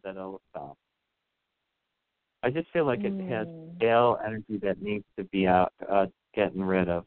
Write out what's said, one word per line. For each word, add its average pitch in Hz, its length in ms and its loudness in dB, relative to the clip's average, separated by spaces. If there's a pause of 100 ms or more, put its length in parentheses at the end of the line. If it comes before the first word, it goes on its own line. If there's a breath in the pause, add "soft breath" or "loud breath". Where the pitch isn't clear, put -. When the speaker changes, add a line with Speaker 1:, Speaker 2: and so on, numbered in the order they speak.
Speaker 1:
it'll 95 360 -10 (100)
stop. 87 260 -14 (1700)
I 123 80 0
just 160 200 -6
feel 165 160 0
like 139 180 0
it 196 240 -4
has 110 180 -4
Speaker 2:
Mm. 165 300 -16
Speaker 1:
stale 117 480 4
energy 107 340 -6
that 98 220 -2
needs 104 240 -4 (120)
to 98 80 -6
be 95 220 0
out, 92 260 4 (160)
uh, 98 180 4 (280)
getting 95 280 0
rid 92 260 2
of. 87 180 -2